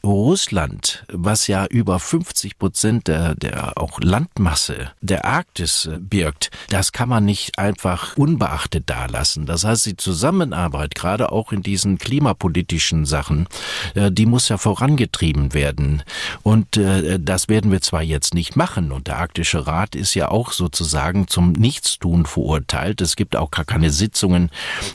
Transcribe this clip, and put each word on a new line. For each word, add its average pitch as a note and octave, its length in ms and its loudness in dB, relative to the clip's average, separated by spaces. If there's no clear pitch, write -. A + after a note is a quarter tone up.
Russland, G2+ 1080 0
was G2+ 360 0
ja G2 200 2
über G2 320 2
fünfzig - 580 -4
Prozent A2 500 0
der, E2 280 0
der - 420 -6
auch - 240 -6
Landmasse F2+ 960 0
der G2 260 -2
Arktis, G#2+ 640 -2
äh, D#2+ 120 -8
birgt, F2 520 -2
das F#2+ 220 0
kann B2 180 -2
man A2 160 4
nicht - 320 0
einfach G2 600 -2
unbeachtet - 720 0
dalassen. - 580 -2
Das E2+ 180 -2
heißt, A2 220 2
die G2 120 -6
Zusammenarbeit, F2+ 960 0
gerade G2+ 380 -2
auch A2 200 -2
in G2 120 -2
diesen G2 340 0
klimapolitischen F2 1080 0
Sachen, D2+ 420 0
äh, G2+ 160 2
die G#2+ 140 4
muss A#2+ 240 4
ja G#2 80 0
vorangetrieben F#2 960 2
werden. C#2+ 500 0
Und, A2 320 4
äh, F#2+ 440 2
das F#2 280 0
werden G#2+ 240 4
wir F#2+ 100 4
zwar D#2+ 200 0
jetzt D#2 320 -2
nicht E2+ 240 0
machen. F#2+ 340 0
Und C2+ 160 -6
der D2+ 100 -4
Arktische E2 500 -2
Rat E2+ 280 -2
ist - 200 -2
ja F2+ 140 0
auch A#2 220 0
sozusagen E2+ 760 0
zum F2 260 4
Nichtstun F2 720 2
verurteilt. D#2 760 -2
Es F2 160 0
gibt - 220 -2
auch - 140 -2
gar E2 120 -2
keine D#2+ 280 2
Sitzungen F2+ 580 2